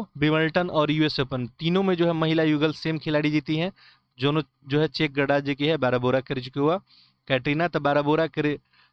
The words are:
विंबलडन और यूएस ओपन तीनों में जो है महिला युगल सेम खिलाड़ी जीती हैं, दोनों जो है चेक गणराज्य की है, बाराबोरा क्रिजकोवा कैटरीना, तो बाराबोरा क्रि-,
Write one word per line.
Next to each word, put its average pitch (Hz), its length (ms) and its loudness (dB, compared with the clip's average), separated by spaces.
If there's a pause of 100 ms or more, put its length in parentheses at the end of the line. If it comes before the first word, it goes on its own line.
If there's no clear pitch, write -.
(180)
विंबलडन 156 540 2
और 151 200 2
यूएस 151 280 0
ओपन 131 280 -4 (120)
तीनों 175 240 0
में 190 120 2
जो 170 100 2
है 170 80 2
महिला 160 300 2
युगल 151 300 2
सेम 160 260 -4
खिलाड़ी 151 320 0
जीती 151 260 -2
हैं, 175 140 -4 (480)
दोनों 143 220 0 (260)
जो 139 140 0
है 160 80 2
चेक 147 240 -4
गणराज्य 143 420 0
की 143 120 -2
है, 160 100 0
बाराबोरा 127 440 0
क्रिजकोवा 139 560 -2 (500)
कैटरीना, 143 400 0
तो 165 120 -2
बाराबोरा 147 500 0
क्रि-, 147 280 -2 (360)